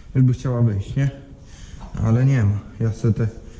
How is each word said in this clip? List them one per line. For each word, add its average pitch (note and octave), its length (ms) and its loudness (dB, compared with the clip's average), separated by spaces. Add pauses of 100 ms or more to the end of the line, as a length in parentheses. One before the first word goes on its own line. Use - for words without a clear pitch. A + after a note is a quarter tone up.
(140)
już C3 100 6
by B2 80 4
chciała A#2+ 300 0
wyjść, G2+ 340 0
nie? C3+ 140 0 (960)
Ale A#2+ 220 4
nie C3 180 4
ma, G2+ 140 2 (220)
ja A2+ 120 0
sobie A2+ 220 2
te A2 140 0 (320)